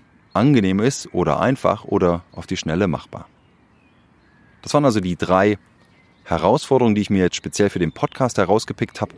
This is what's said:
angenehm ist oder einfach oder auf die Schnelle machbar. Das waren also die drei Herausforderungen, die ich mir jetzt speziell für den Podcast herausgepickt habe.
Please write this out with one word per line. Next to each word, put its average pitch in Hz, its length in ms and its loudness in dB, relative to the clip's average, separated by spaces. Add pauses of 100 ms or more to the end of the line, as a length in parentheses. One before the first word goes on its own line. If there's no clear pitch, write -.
(320)
angenehm 104 460 2
ist 120 340 -4
oder 80 280 0
einfach 110 420 0
oder 90 480 0
auf - 160 -16
die 92 100 -6
Schnelle 87 300 -2
machbar. - 400 -8 (1400)
Das - 100 -8
waren 147 120 2
also 110 160 2
die 90 160 -4
drei 95 420 2 (640)
Herausforderungen, 110 720 2
die 104 60 0
ich 98 100 -4
mir 95 140 2
jetzt 90 100 0
speziell - 360 -2
für 92 100 -6
den 85 100 0
Podcast - 480 -4
herausgepickt 107 600 -2
habe. - 180 -6